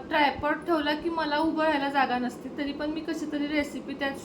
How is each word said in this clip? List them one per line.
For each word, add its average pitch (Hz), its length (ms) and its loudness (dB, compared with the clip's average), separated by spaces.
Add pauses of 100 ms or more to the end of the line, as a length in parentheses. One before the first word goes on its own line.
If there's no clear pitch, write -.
ट्रायपॉड 302 480 2
ठेवला 302 380 2
की 311 160 -2
मला 311 280 0
उभं 311 260 2
राहायला 285 260 2
जागा 262 280 2
नसते, 247 400 -6
तरी 285 140 -2
पण 302 180 -4
मी 311 120 -4
कशी 302 300 -4
तरी 294 160 -2
रेसिपी 285 460 -2
त्यात 277 180 -2 (140)